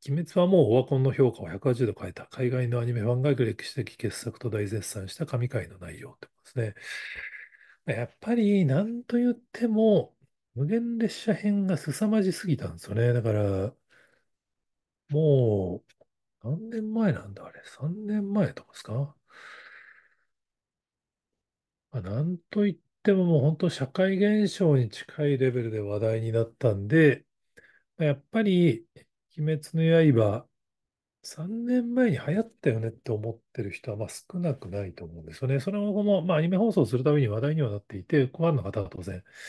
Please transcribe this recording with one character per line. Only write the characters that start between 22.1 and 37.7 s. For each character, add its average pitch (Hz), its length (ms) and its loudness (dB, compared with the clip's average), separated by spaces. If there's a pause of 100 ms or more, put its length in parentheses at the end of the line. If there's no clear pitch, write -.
ん 175 140 -4 (120)
と 208 120 0
言 202 140 2
っ - 20 -16 (260)
て 214 80 4
も 190 140 4
も 165 140 6
う - 20 6
本 151 160 2
当 175 120 0
社 - 180 -4
会 190 280 0
現 208 320 2 (100)
象 156 200 4
に 120 120 2
近 - 360 -8
い 143 120 2
レ 127 140 2
ベ 120 120 -2
ル 113 80 -4
で 107 100 -4
話 101 180 -4
題 113 220 0
に 113 100 -4
な 113 120 2
っ 113 60 -4
た 113 240 0
ん 101 140 -4
で、 147 380 6 (720)
ま 160 80 -2
あ、 - 20 2
や 143 80 2
っ - 160 -12
ぱ 226 100 0
り、 175 460 4 (500)
鬼 156 220 -2
滅 - 20 -10 (120)
の 160 500 6
刃、 104 240 -2 (720)
三 214 440 -10
年 240 280 0
前 247 160 4
に 139 80 0
流 147 160 -4
行 202 60 2
っ 220 100 -4
た - 220 0
よ 110 80 -2
ね 113 80 -2
っ 110 40 -4
て - 200 -10
思 107 200 -2
っ - 80 -14 (140)
て - 80 -6
る 101 80 -6
人 - 220 -12
は、 104 60 -8
ま 110 80 -6
あ、 - 40 -12
少 - 300 -10
な 165 160 -2
く - 140 -14
な 101 140 -6
い 90 120 -10
と 87 100 -14
思 82 140 -16
う 78 40 -18
ん - 40 -20
で 82 80 -16
す - 80 -8
よ 127 40 -2
ね。 135 120 0
そ 135 100 -4
の 208 240 -2
後 208 80 0
も、 202 220 2
ま 180 120 2
あ、 - 20 2
ア 156 40 2
ニ 170 60 2
メ 185 100 2
放 220 140 4
送 147 160 4
す 120 100 0
る 127 60 -2
た 147 100 4
び 147 80 4
に 120 60 2
話 104 140 -2
題 147 140 0
に 160 60 0
は 120 80 0
な 104 80 -4